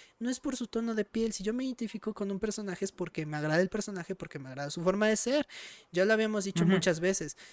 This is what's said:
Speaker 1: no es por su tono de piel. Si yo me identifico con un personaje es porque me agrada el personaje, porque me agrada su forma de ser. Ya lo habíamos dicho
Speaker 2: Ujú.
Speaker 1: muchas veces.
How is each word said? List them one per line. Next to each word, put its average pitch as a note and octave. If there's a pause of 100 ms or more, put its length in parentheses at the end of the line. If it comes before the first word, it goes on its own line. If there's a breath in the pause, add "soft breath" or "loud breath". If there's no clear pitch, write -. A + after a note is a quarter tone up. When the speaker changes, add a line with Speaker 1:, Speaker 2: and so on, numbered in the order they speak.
(180 soft breath)
Speaker 1:
no A#3
es B3+
por B3+
su A#3+
tono A3+
de G#3+
piel. A3+
Si -
yo G#3+
me B3
identifico A3+
con G3+
un F#3+
personaje G3+
es F#3+
porque E3+
me D3+
agrada D3+
el F#3
personaje, G3
porque D#3
me C3
agrada C#3+
su E3+
forma G3
de A3
ser. C#4 (460 loud breath)
Ya F3
lo A3
habíamos G#3+
dicho E3+
Speaker 2:
Ujú. F3
Speaker 1:
muchas F3
veces. F3+ (160 soft breath)